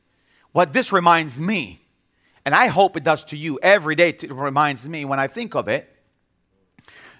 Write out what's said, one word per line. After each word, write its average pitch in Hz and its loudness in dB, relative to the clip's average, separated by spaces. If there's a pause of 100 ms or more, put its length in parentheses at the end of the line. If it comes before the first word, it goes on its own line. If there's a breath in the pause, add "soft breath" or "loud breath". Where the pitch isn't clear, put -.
(520)
What 156 0
this 170 0
reminds 165 2
me, 156 -6 (580)
and 139 0
I 226 4
hope 180 2
it 139 -6
does 156 0
to 156 -12
you 147 -8
every 170 2
day, 170 4
it 139 -10
reminds 139 -2
me 156 -10
when 135 -4
I 135 -2
think 226 -12
of 120 -4
it, 131 -6 (1300 loud breath)